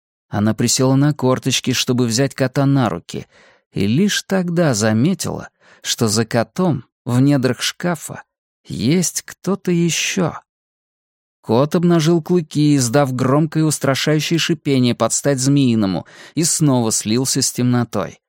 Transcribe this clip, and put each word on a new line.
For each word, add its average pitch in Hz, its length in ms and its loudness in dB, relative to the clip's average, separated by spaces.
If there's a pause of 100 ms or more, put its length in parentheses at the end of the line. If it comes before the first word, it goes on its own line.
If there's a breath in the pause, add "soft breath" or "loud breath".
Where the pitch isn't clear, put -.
(280)
Она 107 260 0
присела 131 420 0
на 143 180 2
корточки, 127 580 -2
чтобы 123 340 0
взять 120 300 0
кота 135 300 0
на 135 240 2
руки, 80 380 -10 (440 soft breath)
и - 160 -2
лишь 165 360 0
тогда 175 500 0
заметила, 110 760 0 (340 soft breath)
что - 280 -2
за 110 160 0
котом 127 580 -2 (220)
в 123 160 2
недрах 135 400 2
шкафа - 600 -8 (420)
есть 135 560 -2
кто-то - 500 -6
еще. 170 600 -2 (1080)
Кот 127 340 0
обнажил 170 480 2
клыки, 151 540 0
издав 131 380 0
громкое 151 500 0
устрашающее 151 760 0
шипение 135 580 0
под 113 180 0
стать 143 260 0
змеиному, 123 640 2 (300 loud breath)
и 156 80 0
снова 127 480 2
слился 123 500 -2
с - 120 -2
темнотой. 120 760 -2